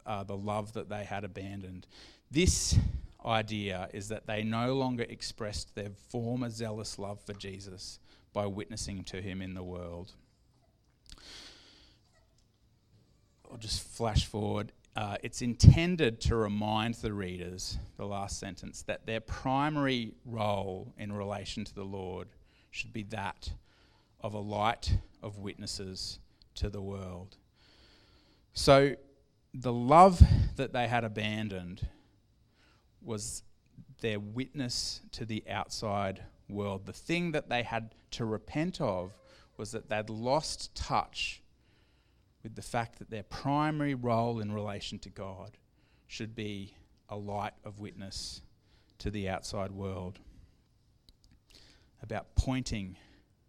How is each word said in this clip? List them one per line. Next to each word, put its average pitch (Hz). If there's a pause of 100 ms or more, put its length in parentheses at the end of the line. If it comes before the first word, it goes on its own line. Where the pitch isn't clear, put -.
uh, 101
the 101
love 104
that 107
they 104
had 101
abandoned, 95 (440)
"This - (460)
idea 104
is 101
that 107
they 107
no 113
longer 127
expressed -
their 101
former 120
zealous 110
love 101
for 104
Jesus 98 (340)
by 104
witnessing 98
to 95
him 95
in 95
the 92
world." 90 (3250)
I'll 120
just 107
flash -
forward. 104 (240)
Uh, 104
it's -
intended 139
to -
remind 107
the 113
readers, 92 (180)
the 104
last 101
sentence, -
that -
their 113
primary 135 (100)
role 104
in 104
relation 101
to -
the 101
Lord 92 (420)
should -
be 110
that 101 (680)
of 107
a 104
light 104 (240)
of 101
witnesses 95 (380)
to 110
the 101
world. 95 (1160)
So 139 (580)
the 127
love 156 (340)
that 131
they 120
had 117
abandoned 107 (1120)
was 110 (560)
their 107
witness 123 (120)
to -
the 110
outside 101 (240)
world. 101
The 101
thing 170
that 151
they 120
had 113 (180)
to -
repent 110
of 95 (400)
was 107
that 110
they'd 107
lost 123
touch - (1000)
with 113
the 104
fact -
that -
their 107
primary 147
role 120
in 104
relation 104
to -
God 95 (480)
should 113
be 104 (340)
a 104
light 104 (120)
of 104
witness - (580)
to -
the 101
outside 95
world, 95 (1800)
about 107
pointing 113 (520)